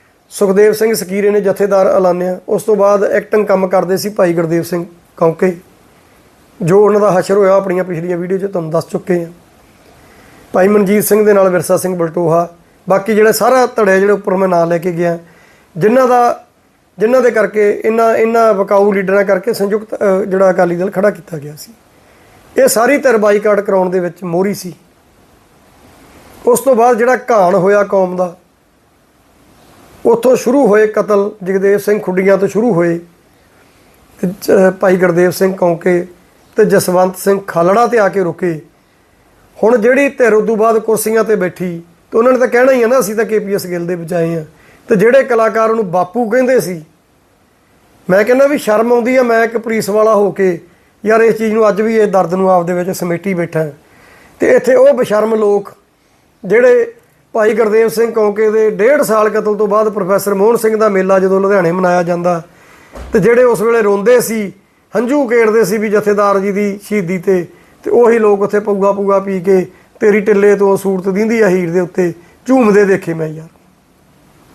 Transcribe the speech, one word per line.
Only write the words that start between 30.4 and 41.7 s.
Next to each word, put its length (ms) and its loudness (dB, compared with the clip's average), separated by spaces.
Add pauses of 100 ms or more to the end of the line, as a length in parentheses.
ਹੋਏ 200 4
ਕਤਲ, 440 -2 (120)
ਜਗਦੇਵ 360 0
ਸਿੰਘ 220 -2
ਖੁੱਡੀਆਂ 380 0
ਤੋਂ 100 0
ਸ਼ੁਰੂ 240 0
ਹੋਏ 280 0 (1200)
ਤੇ 80 -4 (140)
ਚ-, 100 -2 (280)
ਭਾਈ 160 2
ਗੁਰਦੇਵ 340 2
ਸਿੰਘ 240 -2
ਕੌਂਕੇ 520 -2 (500)
ਤੇ 80 4
ਜਸਵੰਤ 520 0
ਸਿੰਘ 300 -2
ਖਾਲੜਾ 400 0
'ਤੇ 120 0
ਆ 100 2
ਕੇ 140 -4
ਰੁਕੇ। 380 -4 (1000)
ਹੁਣ 160 2
ਜਿਹੜੀ 300 2
ਧਿਰ 260 0
ਉਦੋਂ 220 0
ਬਾਅਦ 220 0
ਕੁਰਸੀਆਂ 460 -2
'ਤੇ 120 -2
ਬੈਠੀ, 460 -6 (280)